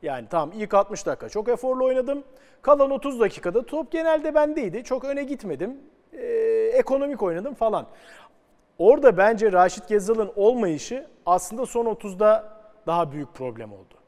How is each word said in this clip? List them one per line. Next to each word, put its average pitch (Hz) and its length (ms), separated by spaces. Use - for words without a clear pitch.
Yani 131 280
tamam 160 240
ilk 214 200
altmış 202 320
dakika 127 220
çok 214 200
eforlu 254 360
oynadım. 262 400
Kalan 277 280
otuz 269 300
dakikada 208 460
top 302 260
genelde 320 420
bendeydi. 294 500
Çok 254 200
öne 277 200
gitmedim. 233 520
Ee, - 100
ekonomik 269 480
oynadım 196 320
falan. 208 320
Orada 233 380
bence 208 360
Raşit 185 360
Gezal'ın 208 480
olmayışı 220 680
aslında 220 400
son 233 200
otuzda 214 640
daha 165 260
büyük 143 220
problem 117 380
oldu. 95 220